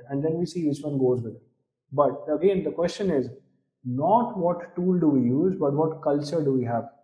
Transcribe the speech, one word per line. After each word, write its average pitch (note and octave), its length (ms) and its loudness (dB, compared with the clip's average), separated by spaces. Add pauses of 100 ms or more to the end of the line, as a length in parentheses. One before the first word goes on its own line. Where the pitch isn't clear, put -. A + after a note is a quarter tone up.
and C#3 160 -4
then D#3+ 140 -2
we F3 80 -2
see E3+ 200 -4
which C#3+ 140 -2
one D3 180 -4
goes B2 220 2
with A2+ 140 -10
it. - 80 -20 (500)
But D3 320 0 (100)
again, F3 300 2
the D3 60 -2
question F3 400 -2
is B2+ 180 0 (560)
not D#3+ 540 2
what F3 360 -2
tool F3+ 240 2
do D#3+ 100 4
we C#3 120 4
use, C#3+ 400 2
but C#3 140 2
what D#3 260 0
culture D3 420 -2
do C3+ 120 2
we B2+ 100 0
have A2+ 240 -2 (160)